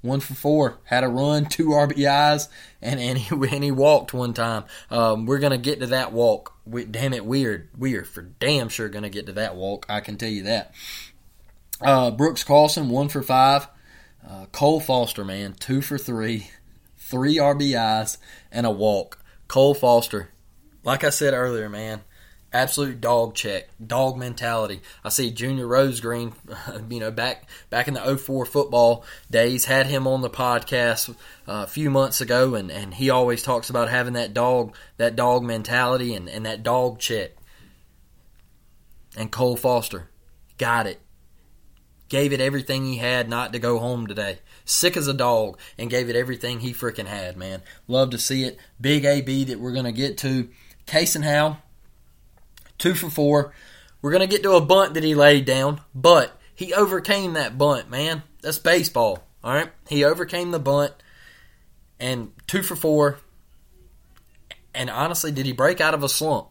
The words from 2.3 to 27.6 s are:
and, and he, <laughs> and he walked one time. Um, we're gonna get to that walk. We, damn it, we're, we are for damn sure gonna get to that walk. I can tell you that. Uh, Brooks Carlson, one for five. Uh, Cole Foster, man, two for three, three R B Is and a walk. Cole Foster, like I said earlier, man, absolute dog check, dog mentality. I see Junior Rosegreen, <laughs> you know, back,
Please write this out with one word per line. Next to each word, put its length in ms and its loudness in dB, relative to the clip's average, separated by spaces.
and, 180 -4
and 160 -2
he, 180 -4
<laughs> 160 0
and 140 -2
he 60 0
walked 420 4
one 220 -4
time. 300 -2
Um, 340 2
we're 140 0
gonna 180 2
get 240 -4
to 60 -6
that 260 -2
walk. 400 2
We, 180 -8
damn 300 -4
it, 100 -8
we're, 540 -2
we 160 -2
are 100 -6
for 160 -18
damn 480 -2
sure 220 -8
gonna 180 -10
get 180 -10
to 60 -14
that 240 -6
walk. 320 -6
I 120 -4
can 180 -12
tell 100 -6
you 140 -6
that. 320 -4
Uh, 300 4
Brooks 340 0
Carlson, 460 4
one 180 0
for 140 -4
five. 440 4
Uh, 240 -18
Cole 280 2
Foster, 440 -2
man, 300 -8
two 260 -2
for 160 -6
three, 540 -4
three 400 0
R 160 4
B 180 0
Is 460 0
and 140 -2
a 40 2
walk. 540 -2
Cole 240 6
Foster, 560 2
like 200 -2
I 60 2
said 240 2
earlier, 380 -2
man, 320 -10
absolute 460 0
dog 340 2
check, 340 -6
dog 320 0
mentality. 640 -4
I 60 -8
see 240 -2
Junior 340 -4
Rosegreen, 680 0
<laughs> 280 -14
you 120 -8
know, 100 -6
back, 380 -6